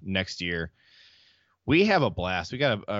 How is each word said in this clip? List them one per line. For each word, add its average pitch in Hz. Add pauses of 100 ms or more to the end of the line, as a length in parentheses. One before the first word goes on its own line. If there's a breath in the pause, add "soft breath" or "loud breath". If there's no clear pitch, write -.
next 95
year. 87 (960 soft breath)
We 170
have 190
a 110
blast. 90
We 127
got 131
a, -
a - (160)